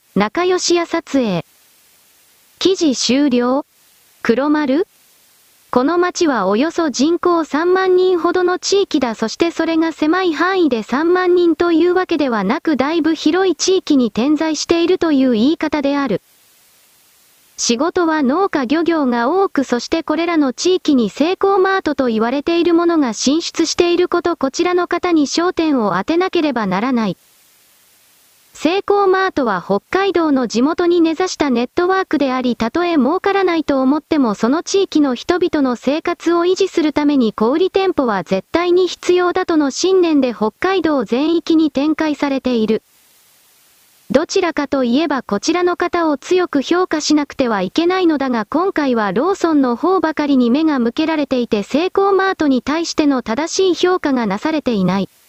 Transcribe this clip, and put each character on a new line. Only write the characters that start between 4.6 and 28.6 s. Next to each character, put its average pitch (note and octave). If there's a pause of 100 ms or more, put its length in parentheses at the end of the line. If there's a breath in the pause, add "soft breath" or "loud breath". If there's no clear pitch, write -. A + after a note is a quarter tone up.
こ B3
の E4
町 F4
は A3+
お G3+
よ D#4
そ D#4+
人 D#4
口 E4+
三 F4
万 F#4+
人 F#4
ほ E4+
ど F4+
の F4+
地 G4
域 D#4
だ。 A#3+
そ A3+
し -
て E4+
そ D#4+
れ E4
が E4
狭 E4
い E4+
範 F4
囲 C4+
で A3+
三 D#4+
万 F#4
人 E4+
と F4
い E4
う F4+
わ F#4
け E4+
で C#4+
は A3
な A#3
く、 D#4
だ C4+
い E4
ぶ D#4+
広 F4+
い E4
地 F#4
域 D4+
に A#3+
点 C#4+
在 D#4
し -
て E4+
い E4+
る F4+
と E4
い C4+
う B3+
言 A#3
い E4
方 D4+
で C#4+
あ C#4
る。 F#3+ (1300)
仕 -
事 E4+
は D#4
農 E4+
家 C#4
漁 D4+
業 D#4
が A#3+
多 F#4+
く、 -
そ B3
し -
て E4
こ D4+
れ E4+
ら E4+
の C4+
地 F4+
域 D4+
に A3+
セ E4+
イ -
コ G4
ー -
マ F#4+
ー F#4+
ト D4+
と C4
言 A3
わ A#3
れ C#4+
て E4+
い E4+
る F4
も E4+
の E4+
が B3
進 D4+
出 -
し -
て F4
い E4+
る F4+
こ F4
と、 E4+
こ C4+
ち E4+
ら F4+
の F4
方 F4
に D4+
焦 F4
点 D4+
を F#3+
当 G3
て D#4+
な F#4
け F4
れ D4+
ば A3+
な F#3
ら C4
な A3+
い。 F3 (1300)
セ F4+